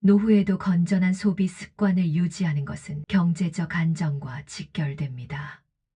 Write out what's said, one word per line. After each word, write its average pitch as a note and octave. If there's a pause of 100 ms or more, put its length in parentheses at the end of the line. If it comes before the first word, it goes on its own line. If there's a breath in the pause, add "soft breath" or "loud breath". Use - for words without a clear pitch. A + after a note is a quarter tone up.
노후에도 G3+
건전한 F#3
소비 F#3+
습관을 F#3
유지하는 D#3+
것은 -
경제적 E3+
안정과 D3+
직결됩니다. C#3+ (320)